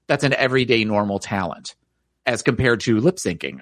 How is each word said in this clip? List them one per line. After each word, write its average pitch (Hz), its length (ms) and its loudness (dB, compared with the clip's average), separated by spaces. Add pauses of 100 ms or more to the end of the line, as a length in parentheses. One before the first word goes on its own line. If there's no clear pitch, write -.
That's 147 180 0
an 139 80 2
everyday 123 520 2
normal 104 340 0
talent - 560 -6 (500)
as 120 160 -2
compared 117 400 2
to 113 200 2
lip 180 160 2
syncing. 71 440 -6